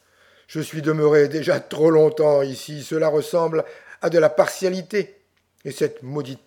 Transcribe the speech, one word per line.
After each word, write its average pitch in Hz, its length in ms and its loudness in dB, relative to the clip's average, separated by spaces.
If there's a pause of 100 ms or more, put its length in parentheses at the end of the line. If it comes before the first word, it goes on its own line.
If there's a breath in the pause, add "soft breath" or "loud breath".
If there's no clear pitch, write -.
(480 soft breath)
Je 160 120 -8
suis 156 200 -8
demeuré 151 480 2
déjà 147 320 -2
trop 156 300 2
longtemps 156 500 4
ici, 139 420 -8
cela 156 260 -2
ressemble 160 560 -2 (360 loud breath)
à 175 80 -2
de 165 100 2
la 156 120 6
partialité. 185 880 -2 (440)
Et 143 80 -8
cette - 300 -4
maudite 135 440 -10